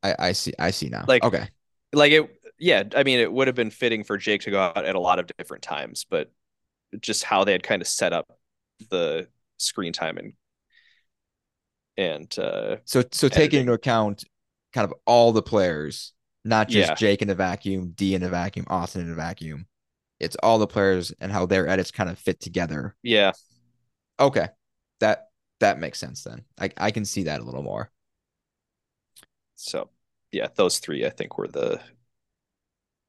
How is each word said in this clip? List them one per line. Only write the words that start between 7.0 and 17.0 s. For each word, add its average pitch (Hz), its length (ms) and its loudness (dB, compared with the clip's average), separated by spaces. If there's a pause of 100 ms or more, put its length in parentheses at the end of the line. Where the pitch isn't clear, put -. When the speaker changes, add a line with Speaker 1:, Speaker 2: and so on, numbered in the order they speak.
Speaker 2:
just - 240 -4
how 101 200 2
they 101 80 2
had 92 120 0
kinda 92 220 -2
set - 260 0
up 85 160 -4 (600)
the 82 380 -2 (300)
screen 87 340 -4
time 80 260 -6
and, - 160 -14 (1600)
and, 80 420 -4
uh, - 460 -4
Speaker 1:
So, 127 280 0
so - 160 2
taking 147 300 4
Speaker 2:
editing. - 20 4
Speaker 1:
into 123 120 2
account 110 520 0 (480)
kind 113 120 0
of 85 100 -6 (120)
all 117 260 8
the 110 100 4
players, 85 680 -2 (320)
not 110 240 2
just 101 200 4
Speaker 2:
Yeah. 78 60 0
Speaker 1:
Jake 101 280 2